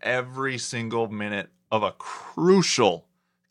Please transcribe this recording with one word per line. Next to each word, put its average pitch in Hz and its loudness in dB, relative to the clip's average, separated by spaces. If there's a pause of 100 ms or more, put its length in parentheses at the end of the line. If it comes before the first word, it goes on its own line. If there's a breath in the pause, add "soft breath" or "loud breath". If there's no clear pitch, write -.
every 127 -4
single 117 -4
minute 104 -6 (220)
of 110 2
a 101 0
crucial 156 2 (440)